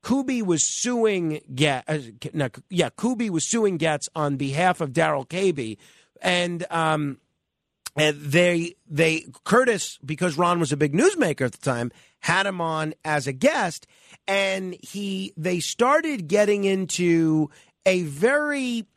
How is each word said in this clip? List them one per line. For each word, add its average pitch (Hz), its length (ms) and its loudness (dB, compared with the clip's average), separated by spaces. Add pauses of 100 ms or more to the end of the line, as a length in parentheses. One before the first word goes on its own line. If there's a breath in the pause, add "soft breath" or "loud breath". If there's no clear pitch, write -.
Kuby 262 380 -2
was 175 200 0
suing 202 760 -2 (140)
Ge-, 139 120 2
uh, 147 340 -2 (200)
K-, - 140 -12
no, 139 160 -2 (200)
yeah, 170 200 0
Kuby 233 400 -2
was 160 180 -2
suing 208 300 0
Goetz 151 360 -2
on 147 220 -2
behalf 143 460 0
of 139 100 -4
Daryl 151 340 0
Caby, 151 520 -2 (440 soft breath)
and, 175 480 -2
um, 156 480 -2 (800)
and 151 260 2
they, 170 540 2 (140)
they, 160 360 0 (180)
Curtis, 233 600 2
because 151 340 -2
Ron 175 220 4
was 143 120 0
a 147 60 0
big 143 160 2
newsmaker 233 520 2
at 117 60 -4
the - 60 -20
time, 120 340 -2 (280 soft breath)
had 190 260 0
him 185 160 -4
on 156 320 -4 (100)
as 147 240 -2
a 139 60 -4
guest, 214 540 0 (400 soft breath)
and 190 540 -2
he, 196 540 -8
they 175 240 -2
started 269 680 0
getting 208 360 4
into 165 840 2 (360 soft breath)
a 185 180 4
very 247 840 0 (120)